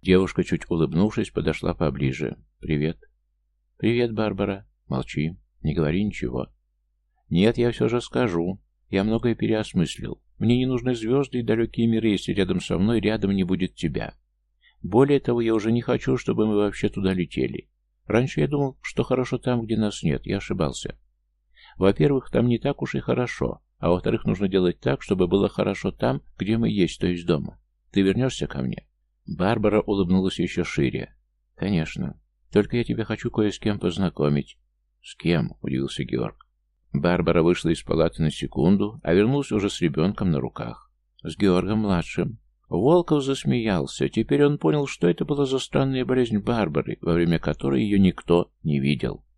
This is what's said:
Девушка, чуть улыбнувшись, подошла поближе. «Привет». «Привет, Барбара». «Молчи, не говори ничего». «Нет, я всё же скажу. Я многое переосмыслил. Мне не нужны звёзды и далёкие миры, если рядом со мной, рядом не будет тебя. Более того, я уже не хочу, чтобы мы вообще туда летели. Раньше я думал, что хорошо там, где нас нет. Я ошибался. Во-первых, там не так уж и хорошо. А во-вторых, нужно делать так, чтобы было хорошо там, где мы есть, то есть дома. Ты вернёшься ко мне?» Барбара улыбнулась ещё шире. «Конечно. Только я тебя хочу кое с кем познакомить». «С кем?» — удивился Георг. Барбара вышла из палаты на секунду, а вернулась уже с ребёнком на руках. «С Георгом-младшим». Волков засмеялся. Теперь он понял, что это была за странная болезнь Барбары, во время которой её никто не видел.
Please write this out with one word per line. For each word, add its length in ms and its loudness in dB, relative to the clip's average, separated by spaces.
Девушка, 420 4
чуть 280 -4
улыбнувшись, 580 2
подошла 460 -2
поближе. 600 -2
«Привет». 400 -2
«Привет, 340 0
Барбара». 560 -2
«Молчи, 500 -4
не 140 -2
говори 280 0
ничего». 440 -6
«Нет, 300 4
я 120 2
всё 180 0
же 120 0
скажу. 580 -2
Я 140 0
многое 320 0
переосмыслил. 840 -2
Мне 180 4
не 80 0
нужны 300 0
звёзды 460 0
и 20 -4
далёкие 420 0
миры, 240 2
если 240 0
рядом 260 0
со 200 -4
мной, 200 2
рядом 320 0
не 120 2
будет 320 -2
тебя. 400 -6
Более 380 4
того, 220 -2
я 120 2
уже 180 0
не 100 2
хочу, 360 -2
чтобы 300 0
мы 80 0
вообще 340 0
туда 240 -2
летели. 560 -4
Раньше 320 0
я 80 0
думал, 340 -4
что 220 -4
хорошо 340 -2
там, 240 -2
где 160 -2
нас 240 -2
нет. 240 -2
Я 120 -2
ошибался. 600 -6
Во-первых, 540 2
там 160 2
не 100 2
так 240 -2
уж 140 -6
и 40 -2
хорошо. 640 -4
А 80 0
во-вторых, 360 0
нужно 220 0
делать 320 2
так, 220 -2
чтобы 260 0
было 220 2
хорошо 420 -2
там, 300 -2
где 200 0
мы 120 0
есть, 320 0
то 60 0
есть 180 -2
дома. 340 -2
Ты 100 2
вернёшься 440 0
ко 160 -8
мне?» 240 -6
Барбара 560 2
улыбнулась 560 2
ещё 260 -2
шире. 520 -2
«Конечно. 680 -4
Только 260 2
я 60 0
тебя 220 -4
хочу 260 -6
кое 180 2
с 80 -8
кем 220 -2
познакомить». 800 -2
«С 140 -20
кем?» — 460 0
удивился 420 -4
Георг. 440 -6
Барбара 480 2
вышла 280 2
из 120 0
палаты 400 0
на 80 2
секунду, 760 0
а 120 2
вернулась 360 2
уже 200 0
с 100 -8
ребёнком 480 0
на 100 2
руках. 520 -10
«С 120 -10
Георгом-младшим». 1040 0
Волков 540 2
засмеялся. 840 -2
Теперь 360 2
он 140 2
понял, 260 0
что 220 -2
это 180 0
была 220 0
за 100 0
странная 480 0
болезнь 320 0
Барбары, 640 -2
во 120 0
время 260 4
которой 440 -2
её 140 2
никто 540 2
не 180 0
видел. 460 -2